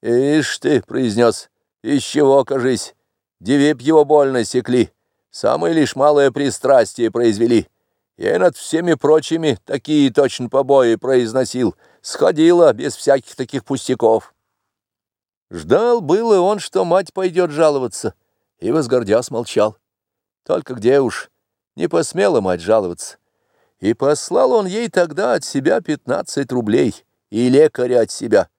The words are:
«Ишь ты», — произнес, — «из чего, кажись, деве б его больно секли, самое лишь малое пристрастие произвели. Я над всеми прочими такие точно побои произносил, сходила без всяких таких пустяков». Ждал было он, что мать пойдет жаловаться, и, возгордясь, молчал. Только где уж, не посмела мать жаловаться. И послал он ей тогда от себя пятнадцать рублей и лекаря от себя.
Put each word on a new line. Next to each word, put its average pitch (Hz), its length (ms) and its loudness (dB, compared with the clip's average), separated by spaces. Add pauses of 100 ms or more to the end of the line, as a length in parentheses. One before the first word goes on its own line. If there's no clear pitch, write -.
«Ишь 135 580 -2
ты», — 143 280 0
произнес, — 120 640 0 (320)
«из 135 220 -2
чего, 139 420 2
кажись, 127 500 -4 (440)
деве 143 340 0
б 123 80 -8
его 151 240 4
больно 139 400 2
секли, 120 480 -2 (380)
самое 156 420 -2
лишь 151 220 0
малое 143 360 2
пристрастие 127 800 0
произвели. 117 560 2 (480)
Я - 220 -2
над 180 180 2
всеми 170 380 -2
прочими 156 720 0
такие 143 480 0
точно 123 360 0
побои 131 460 2
произносил, 123 800 -2 (260)
сходила 165 680 2
без 131 240 -6
всяких - 400 -2
таких 131 300 -8
пустяков». 117 680 -2 (1160)
Ждал 190 500 0
было 196 400 2
он, 196 180 0
что 185 260 -4
мать 180 260 -2
пойдет 180 380 -2
жаловаться, 143 640 -2 (460)
и, 92 100 -6
возгордясь, 123 600 0
молчал. 110 460 -2 (680)
Только 160 300 -6
где 123 240 2
уж, - 320 -4 (440)
не 165 120 -6
посмела 165 520 0
мать 92 220 -2
жаловаться. 95 560 -2 (640)
И 107 160 0
послал 151 560 0
он 214 160 0
ей 214 220 -6
тогда 180 440 0
от 185 100 -2
себя - 380 -2
пятнадцать 143 680 -6
рублей 117 520 -2 (280)
и 120 180 0
лекаря 127 520 2
от 107 100 -2
себя. 104 360 0 (120)